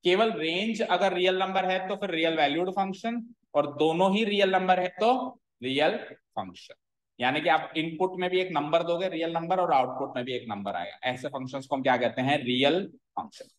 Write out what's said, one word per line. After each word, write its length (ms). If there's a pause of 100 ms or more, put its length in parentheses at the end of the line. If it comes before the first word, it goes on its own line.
केवल 300
रेंज 480
अगर 320
रियल 260
नंबर 320
है 160
तो 80
फिर 160
रियल 260
वैल्यूड 340
फंक्शन, 520 (300)
और 240
दोनों 380
ही 100
रियल 260
नंबर 280
है 80 (120)
तो 400 (240)
रियल 340 (100)
फंक्शन। 680 (440)
यानी 220
कि 80
आप 280
इनपुट 420
में 100
भी 120
एक 100
नंबर 320
दोगे 260
रियल 240
नंबर 260
और 140
आउटपुट 420
में 100
भी 80
एक 160
नंबर 260
आएगा, 280
ऐसे 240
फंक्शंस 400
को 80
हम 80
क्या 140
कहते 240
हैं? 220
रियल 440
फंक्शन। 720